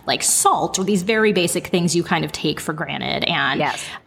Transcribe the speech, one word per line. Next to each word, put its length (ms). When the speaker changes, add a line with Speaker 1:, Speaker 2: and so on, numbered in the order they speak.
Speaker 1:
like, 180
salt 540
or 80
these 160
very 320
basic 340
things 280
you 80
kind 200
of 80
take 280
for 140
granted. 520
And, 340
Speaker 2:
Yes. 240